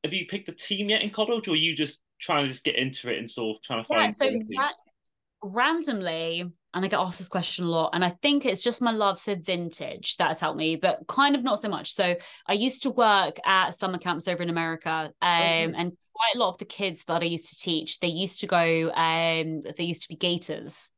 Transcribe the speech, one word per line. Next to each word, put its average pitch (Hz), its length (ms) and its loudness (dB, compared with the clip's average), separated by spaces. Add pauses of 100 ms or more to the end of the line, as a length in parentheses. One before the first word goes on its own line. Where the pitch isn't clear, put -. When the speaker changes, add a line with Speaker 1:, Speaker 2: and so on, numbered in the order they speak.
Speaker 1:
have 156 80 -2
you 185 140 -4
picked 196 240 -8
a - 20 -12
team 202 380 -4
yet 220 100 4
in 208 80 -2
college, 220 400 -2
or 175 40 0
are 156 40 2
you 160 180 2
just 143 260 -4 (200)
trying 147 240 2
to 135 60 0
just 131 140 -10
get 147 100 0
into 131 340 -2
it 117 100 -2
and 117 120 -8
sort 110 260 -4
of - 60 -20
trying 113 220 -4
to - 60 -16
Speaker 2:
Yeah, 120 80 4
Speaker 1:
find 107 180 4
Speaker 2:
so 277 80 0
Speaker 1:
your 233 180 0
team? 214 160 -6
Speaker 2:
ra-, 285 120 0 (720)
randomly, 202 960 0 (340)
and 185 100 0
I 190 40 0
get 170 100 2
asked 180 200 -2
this 180 100 -8
question 180 360 -4
a 170 40 0
lot, 165 240 2
and 175 120 2
I 175 60 4 (120)
think 285 220 4
it's 202 180 2
just 240 200 0
my 240 80 2
love 208 300 2
for 202 160 -4
vintage 170 800 -4
that 165 120 2
has 160 120 0
helped 156 180 0
me, 160 180 0
but 175 300 0
kind 277 280 4
of 247 80 0
not 240 180 0
so 214 80 -4
much. 175 240 -4
So 180 240 2 (300)
I 202 80 0
used 247 280 0
to 262 80 0
work 202 540 4
at 185 300 4
summer 185 240 -2
camps 175 280 -2
over 175 160 0
in 170 80 -2
America, 165 600 -2 (100)
um, 175 180 4
Speaker 1:
Oh, 165 260 4
nice. 165 100 -4
Speaker 2:
and 175 160 -2 (220)
quite 220 200 2
a 247 40 -2
lot 208 120 2
of - 80 -14
the 196 60 -10
kids 185 400 -4
that - 180 0
I 170 40 0
used 170 240 -2
to - 80 -10
teach, 160 420 -2
they 180 80 0
used 180 320 -2
to 202 60 -4
go, 165 480 4
um, 165 680 2 (140)
they 170 80 -2
used 170 180 -4
to - 60 -8
be 160 80 -12
Gators. 175 800 -2